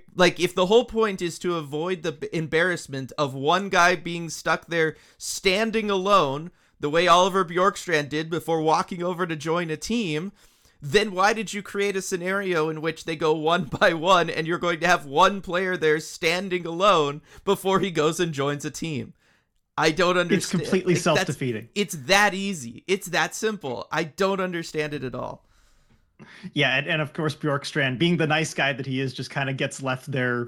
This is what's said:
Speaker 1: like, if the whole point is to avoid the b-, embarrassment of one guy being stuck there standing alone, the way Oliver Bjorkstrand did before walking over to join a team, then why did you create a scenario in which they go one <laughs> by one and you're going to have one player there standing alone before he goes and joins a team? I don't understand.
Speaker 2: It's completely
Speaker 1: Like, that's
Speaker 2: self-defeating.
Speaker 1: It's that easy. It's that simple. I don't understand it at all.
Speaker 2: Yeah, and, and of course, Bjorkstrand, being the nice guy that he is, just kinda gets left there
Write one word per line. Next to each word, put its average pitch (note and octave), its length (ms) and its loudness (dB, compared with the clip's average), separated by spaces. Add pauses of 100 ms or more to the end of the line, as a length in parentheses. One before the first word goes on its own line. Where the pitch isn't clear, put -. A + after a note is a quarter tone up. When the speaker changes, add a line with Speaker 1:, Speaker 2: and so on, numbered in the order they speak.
(160)
Speaker 1:
like, F3 240 4
if E3 160 0
the F3+ 100 4
whole A3+ 200 6
point A3 360 0
is E3+ 180 -4
to F3 160 -2
avoid D#3 480 -4
the D#3+ 100 -4
b-, C3+ 200 -10
embarrassment D#3+ 840 -2
of C#3 160 -2
one E3 360 0
guy F3+ 260 6
being E3+ 340 -6
stuck E3 380 -4
there D#3+ 280 0 (220)
standing G#3+ 720 0
alone, F#3 640 2 (280)
the D3 100 -2
way E3+ 180 2
Oliver F3+ 380 6
Bjorkstrand E3+ 640 0
did D#3 200 -4
before E3 320 -2
walking E3+ 420 0
over F3+ 220 -2
to E3 120 -4
join D#3+ 320 -2
a D#3 80 -6
team, F#3+ 540 -4 (500)
then G3+ 300 0
why F#3+ 220 2
did G#3+ 200 -6
you G3+ 80 -8
create G3+ 340 -4
a F#3+ 60 -4
scenario F3+ 680 -2
in D#3 120 -6
which D#3+ 240 -4
they E3 100 -4
go D#3+ 180 2
one E3 300 0
<laughs> C#3 160 -6
by G3 140 4
one E3+ 360 4
and D#3+ 180 -4
you're E3+ 100 -2
going E3+ 240 -2
to E3+ 60 2
have F3 180 4
one F3+ 360 4
player F#3 360 -2
there D#3 220 4
standing F3 640 -2
alone E3+ 560 2 (240)
before F#3+ 340 2
he F#3+ 120 0
goes D#3 280 2
and E3+ 140 0
joins C#3 320 -2
a C#3 60 -8
team? C#3 420 -8 (640)
I D#3+ 120 4
don't F3 260 4
understand. F3 220 2 (240)
Speaker 2:
It's - 60 -6
completely F#3 260 2
Speaker 1:
Like, - 80 0
that's D#3 140 4
Speaker 2:
self-defeating. B2+ 580 -4
Speaker 1:
It's G3+ 180 -2 (140)
that G3 260 4
easy. F#3 540 -6
It's F#3+ 220 -2
that E3 260 -2
simple. E3 560 -6
I D#3+ 140 -2
don't F#3+ 360 0
understand D#3+ 540 -6
it C#3 80 -8
at B2+ 100 -8
all. B2 320 -10 (1120)
Speaker 2:
Yeah, C3 220 2
and, C#3+ 100 -2
and E3 120 0
of D3 140 -4
course, D3 220 -4
Bjorkstrand, C#3 640 -2
being E3+ 180 2
the D#3+ 80 0
nice D3+ 300 0
guy C#3 180 0
that C3 140 -10
he C3 140 -2
is, C3 120 -4
just - 160 -10
kinda C3+ 240 -4
gets C3+ 300 -6
left C3 280 -4
there B2 360 -2